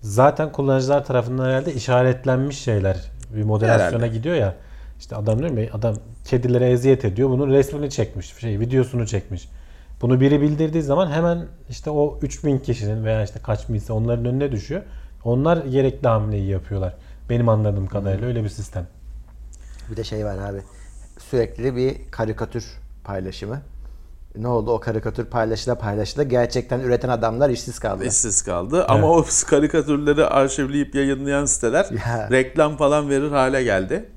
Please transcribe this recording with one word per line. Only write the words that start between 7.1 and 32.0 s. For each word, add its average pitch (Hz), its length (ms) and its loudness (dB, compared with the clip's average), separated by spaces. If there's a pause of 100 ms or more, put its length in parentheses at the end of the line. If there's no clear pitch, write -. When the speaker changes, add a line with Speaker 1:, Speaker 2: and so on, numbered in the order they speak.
Speaker 1:
Bunun 135 220 2
resmini 139 380 4
çekmiş, 104 460 -4
şey, 110 240 -4
videosunu 120 480 0
çekmiş. 98 420 -6 (520)
Bunu 127 200 4
biri 139 200 6
bildirdiği 151 420 2
zaman 151 280 2
hemen 165 360 0 (220)
işte - 200 -8
o 147 320 0
üç - 220 -6
bin 139 160 2
kişinin 110 460 -2
veya 110 180 2
işte - 200 -8
kaç - 260 -4
binse 113 240 -4
onların 117 320 0
önüne 131 260 0
düşüyor. 127 300 -4 (420)
Onlar 139 340 4
gerekli 135 500 2
hamleyi 107 420 2
yapıyorlar. 95 440 -2 (360)
Benim 117 200 4
anladığım 104 380 2
kadarıyla 101 340 -2
Speaker 3:
Hmm. 120 60 -2
Speaker 1:
öyle 117 160 -2
bir 104 60 -2
sistem. - 380 -10 (1040)
Speaker 3:
Bir 107 60 -10
de 113 60 -6
şey 107 220 -4
var 101 120 -4
abi. 98 240 -6 (680)
Sürekli 120 460 0
bir 127 360 -2
karikatür 110 540 -4 (380)
paylaşımı. 98 580 -8 (720)
Ne 110 120 -4
oldu? 120 240 2
O 110 80 2
karikatür 110 460 -4
paylaşıla 113 520 0
paylaşıla 107 460 -2
gerçekten 123 560 0
üreten 123 300 0
adamlar 117 400 2
işsiz 117 300 -6
kaldı. 101 260 -4
Speaker 2:
İşsiz 110 360 0
kaldı. 95 380 -2
Speaker 1:
Evet. - 100 0
Speaker 2:
Ama 120 220 6
o 170 140 6 (220)
karikatürleri 147 800 4
arşivleyip 139 680 0
yayınlayan 139 500 0
siteler 131 400 0 (220)